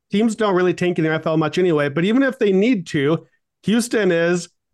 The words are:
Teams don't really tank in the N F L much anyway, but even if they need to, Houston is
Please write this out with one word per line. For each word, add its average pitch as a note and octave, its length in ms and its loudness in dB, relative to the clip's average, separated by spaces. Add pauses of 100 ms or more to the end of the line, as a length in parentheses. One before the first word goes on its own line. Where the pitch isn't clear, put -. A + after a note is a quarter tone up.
(120)
Teams G#3+ 240 0
don't G#3 200 0
really F3+ 180 2
tank F3 240 -2
in E3 80 0
the D#3 60 0
N D#3 80 -2
F D#3+ 80 -6
L D#3+ 100 0
much D#3 200 -2
anyway, D#3+ 300 2
but C#3+ 160 -2
even A3 200 2
if C4 160 -2
they G#3 120 2
need G3 360 0
to, D#3 380 -2 (380)
Houston A3 480 0
is E3+ 380 0 (240)